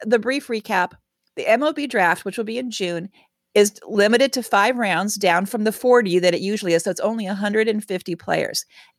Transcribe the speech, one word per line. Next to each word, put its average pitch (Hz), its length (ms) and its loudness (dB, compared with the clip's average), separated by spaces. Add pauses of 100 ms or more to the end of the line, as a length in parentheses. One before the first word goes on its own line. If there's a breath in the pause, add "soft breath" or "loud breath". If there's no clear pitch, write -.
the 220 180 2
brief 254 280 -4
recap, 208 440 -2 (440)
the - 140 -2
M 233 140 4
L 302 100 0
B 294 120 -6
draft, 185 380 0
which 190 140 -8
will 233 80 -4
be 226 120 -8
in 254 140 -8
June, 175 380 -6 (440 soft breath)
is 208 320 4
limited 226 460 2
to 262 100 -2
five 220 360 2
rounds, 202 380 -2
down 185 300 2
from 214 200 -2
the 214 80 0
forty 233 440 4
that 180 160 4
it 175 60 0
usually 196 320 -4
is. 165 120 2
So 196 80 -2
it's 175 100 -6
only 220 260 -2
a 190 60 -4
hundred 208 340 -2
and 214 160 -2
fifty 185 320 -6
players. - 500 -4 (340 soft breath)